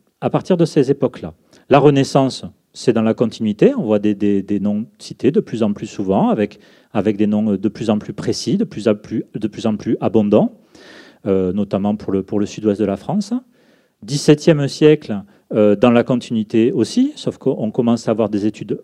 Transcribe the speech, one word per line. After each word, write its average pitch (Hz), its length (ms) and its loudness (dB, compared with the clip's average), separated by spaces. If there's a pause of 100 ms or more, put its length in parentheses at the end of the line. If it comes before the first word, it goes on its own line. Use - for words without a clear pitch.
(220)
à 123 80 -2
partir 180 280 -2
de 170 80 2
ces 139 260 0
époques-là. - 420 -4 (360)
La 139 100 6
Renaissance, 135 640 2 (280)
c'est - 200 -2
dans 113 80 0
la 110 120 2
continuité, 113 600 0
on 220 80 -4
voit 107 160 2
des, 104 160 0
des, 101 280 0
des 98 160 -4
noms 104 260 -2 (120)
cités - 340 -2
de 196 80 2
plus 117 240 -2
en 104 100 0
plus 107 140 -10
souvent, 104 420 0
avec, 110 300 -2 (340)
avec 101 240 -2
des 104 100 2
noms 107 280 0
de 101 140 -2
plus 107 200 -8
en 107 80 2
plus 104 160 -8
précis, - 440 -4
de 233 60 0
plus 110 240 -6
en 107 80 4
plus, - 380 -6
de 107 140 -6
plus 110 180 -8
en 107 120 0
plus - 220 -4
abondants, 110 600 2 (680)
euh, 95 280 0
notamment 104 420 -2
pour 104 160 -8
le, 98 100 0
pour 104 180 -4
le 104 60 0
sud-ouest 104 340 -2
de 110 60 0
la 98 120 -2
France. 196 360 -6 (680)
Dix-septième 147 640 2
siècle, 147 560 2 (300)
euh, 104 240 4
dans 120 140 4
la 117 120 4
continuité 117 720 0
aussi, 254 420 0
sauf - 220 -8
qu'on 127 340 -4
commence 117 380 0
à - 20 4
avoir 110 160 0
des 101 180 -2
études - 380 -6